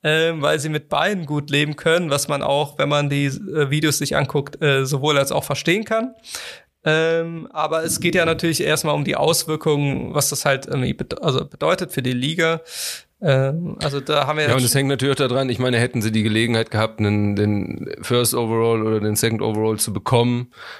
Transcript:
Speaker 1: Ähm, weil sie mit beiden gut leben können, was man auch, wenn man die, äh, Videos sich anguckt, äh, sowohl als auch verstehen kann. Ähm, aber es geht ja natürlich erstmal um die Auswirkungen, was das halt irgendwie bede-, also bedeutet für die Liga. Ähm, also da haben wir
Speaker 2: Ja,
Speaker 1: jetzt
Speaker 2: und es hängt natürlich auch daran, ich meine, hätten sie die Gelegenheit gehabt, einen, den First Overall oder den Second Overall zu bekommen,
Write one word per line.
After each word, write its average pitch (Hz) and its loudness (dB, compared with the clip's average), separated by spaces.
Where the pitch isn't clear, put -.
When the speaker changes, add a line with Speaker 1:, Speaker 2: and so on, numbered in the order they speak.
Speaker 1:
Ähm, 160 2
weil 151 2
sie 151 -4
mit 151 -4
beiden 170 0
gut 147 -4
leben 147 0
können, 165 0
was 139 0
man 143 -2
auch, 143 -2
wenn 143 0
man 147 2
die, 143 0
äh, 139 -2
Videos 151 0
sich 139 -2
anguckt, 143 -2
äh, 139 2
sowohl 143 0
als 139 2
auch 147 0
verstehen 180 -2
kann. 226 -2
Ähm, 165 0
aber 156 -2
es 170 -4
geht 170 0
ja 175 4
natürlich 165 0
erstmal 147 0
um 147 0
die 143 -2
Auswirkungen, 147 0
was 143 0
das - -6
halt 135 0
irgendwie 131 -2
bede-, - -8
also 139 0
bedeutet 175 -2
für 143 -4
die 127 -2
Liga. 160 -2
Ähm, 143 0
also 143 -2
da 143 0
haben 151 -2
wir 151 2
Speaker 2:
Ja, 135 2
Speaker 1:
jetzt 123 4
Speaker 2:
und 127 2
es 117 0
hängt 139 2
natürlich 135 2
auch 135 2
daran, 131 0
ich 117 -4
meine, 127 2
hätten 113 0
sie 107 0
die 110 2
Gelegenheit 113 2
gehabt, 110 0
einen, 104 2
den 104 0
First 120 0
Overall 113 2
oder 110 2
den 107 0
Second 110 0
Overall 110 0
zu - -4
bekommen, 120 2